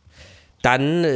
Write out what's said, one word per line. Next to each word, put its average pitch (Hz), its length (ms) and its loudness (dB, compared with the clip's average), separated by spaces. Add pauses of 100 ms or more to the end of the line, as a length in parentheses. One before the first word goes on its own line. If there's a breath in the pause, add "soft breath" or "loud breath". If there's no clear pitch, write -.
(640 soft breath)
dann 139 400 0 (140)